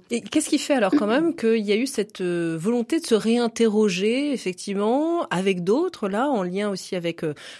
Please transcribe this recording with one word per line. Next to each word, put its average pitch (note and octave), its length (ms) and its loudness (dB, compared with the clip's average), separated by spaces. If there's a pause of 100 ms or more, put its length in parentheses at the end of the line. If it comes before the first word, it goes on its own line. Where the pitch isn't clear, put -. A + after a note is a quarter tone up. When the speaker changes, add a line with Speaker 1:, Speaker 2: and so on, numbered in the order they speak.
(120)
Speaker 1:
Et A#3+ 80 0
qu'est-ce - 300 -2
qui D4+ 80 2
fait - 160 0
alors G#3 180 2
quand A3 160 2
même D4+ 280 2
Speaker 2:
<clears throat> - 40 -12
Speaker 1:
qu'il A3+ 260 2
y G#3 60 2
a G3+ 60 4
eu C4 100 0
cette, - 320 -4
euh, E3+ 400 -2
volonté A#3+ 400 0
de E4 60 -6
se A#3 100 2
réinterroger, A3+ 1200 2
effectivement, A3+ 920 -2
avec F#3 360 0
d'autres, B3 460 0
là, A#3 200 0
en G#3+ 140 0
lien G3 260 -4
aussi F#3+ 280 -6
avec, E3+ 260 -4
euh, D3+ 120 -2 (240)